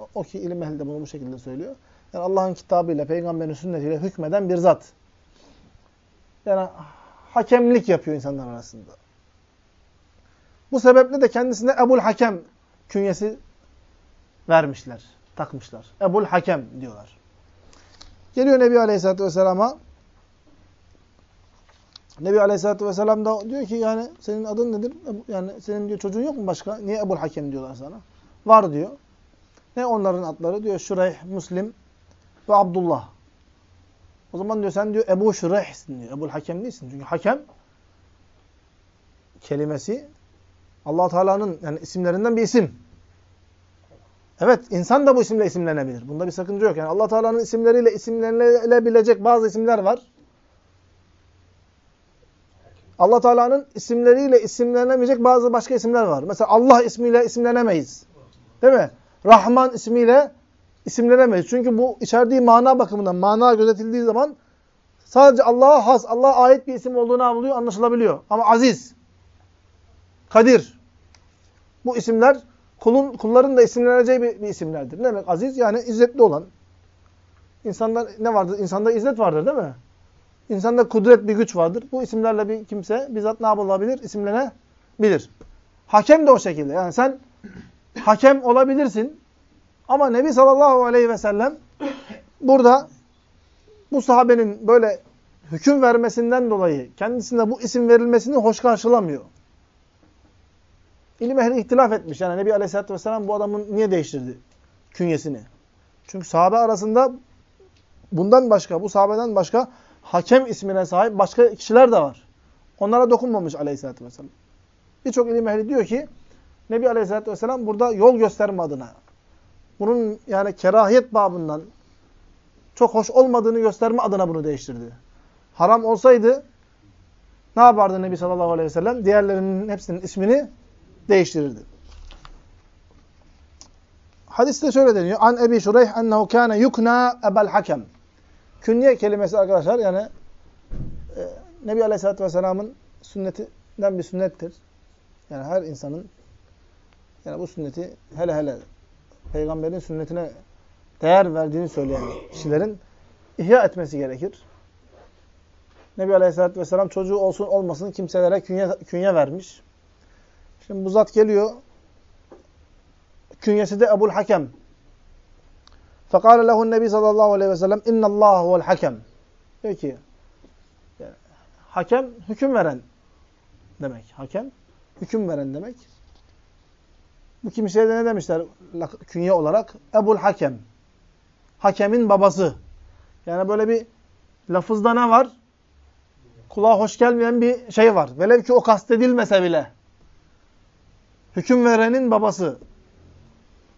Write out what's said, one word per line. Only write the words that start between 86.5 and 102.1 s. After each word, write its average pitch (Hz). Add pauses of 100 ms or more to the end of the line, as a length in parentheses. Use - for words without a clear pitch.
Yani 180
sen 262 (840)
hakem 269
olabilirsin. 262 (680)
Ama 277
Nebi 262
sallallahu 269
aleyhi 240
ve 226
sellem 214 (840)
burada 262 (1040)
bu 277
sahabenin 233
böyle 220 (500)
hüküm 269
vermesinden 233
dolayı 165
kendisine 226
bu 254
isim 240
verilmesini 240
hoş 220
karşılamıyor. 220 (2000)
İlim 254
ehli 240
ihtilaf 247
etmiş. 165